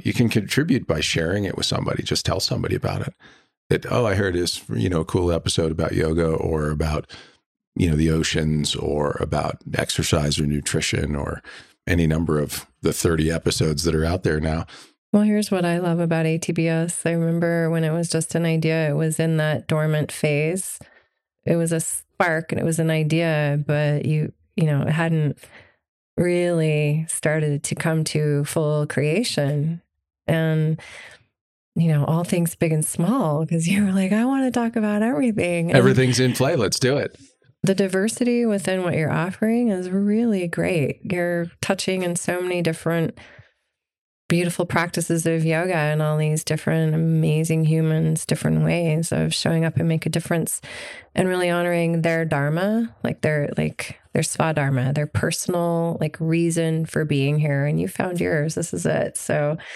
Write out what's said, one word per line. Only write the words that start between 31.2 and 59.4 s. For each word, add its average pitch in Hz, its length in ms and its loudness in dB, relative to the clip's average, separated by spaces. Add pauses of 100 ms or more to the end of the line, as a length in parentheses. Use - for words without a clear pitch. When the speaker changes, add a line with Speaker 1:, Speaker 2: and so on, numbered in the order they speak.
Speaker 2:
you 165 80 4
know, 147 160 2
all 170 200 0
things 170 300 0
big 165 180 0
and 156 120 2
small, 170 640 0
'cause 165 200 0
you 196 180 2
were 190 80 2
like, 190 200 2
"I 220 120 2
wanna 262 260 0
talk 233 260 0
about 214 260 0
everything." 202 680 0
And 143 80 4
Speaker 1:
Everything's 127 420 4
in 127 120 4
play. 143 240 0
Let's 98 220 0
do 131 180 2
it. 107 200 -4 (460)
Speaker 2:
the 190 120 2
diversity 220 720 2
within 190 360 0
what 175 120 0
you're 151 180 0
offering 214 560 0
is 180 220 -2
really 202 560 2
great. 165 560 0
You're 175 480 -2 (100)
touching 190 420 -2
in 175 140 -2
so 175 240 -4
many 180 220 -2
different 165 560 -2 (1120)
beautiful 175 380 0
practices 170 600 0
of 165 180 2
yoga 165 300 2
and 151 280 2
all 151 160 2
these 156 260 0
different 160 500 0
amazing 160 720 2
humans, 160 640 2
different 156 360 0
ways 165 480 0
of 160 240 0
showing 165 300 0
up 160 140 -2
and 165 100 2
make 160 180 0
a 165 40 -2
difference, 165 500 -2 (540)
and 185 140 2
really 180 200 0
honoring 170 540 2
their 165 220 2
dharma, 165 800 0
like, - 200 -4
their, 151 340 0
like, - 420 -6 (140)
their 160 100 0
svadharma, 139 720 0
their 151 120 0
personal, 170 920 -2
like, 156 200 -4
reason 165 640 0
for 156 200 -2
being 147 340 2
here. 143 260 2
And 156 160 0
you 185 80 -2
found 180 320 -4
yours. 165 340 0
This 170 200 -4
is 170 100 -4
it. 156 320 0
So 151 400 -2 (200)